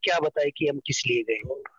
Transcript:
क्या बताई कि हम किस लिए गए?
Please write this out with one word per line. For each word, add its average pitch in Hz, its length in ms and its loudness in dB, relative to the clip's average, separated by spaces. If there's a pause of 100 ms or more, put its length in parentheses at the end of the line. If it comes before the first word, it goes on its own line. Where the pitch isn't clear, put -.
क्या 175 160 2
बताई 147 380 2
कि 156 100 2
हम 143 180 0
किस - 220 0
लिए 120 160 2
गए? 113 360 -4 (200)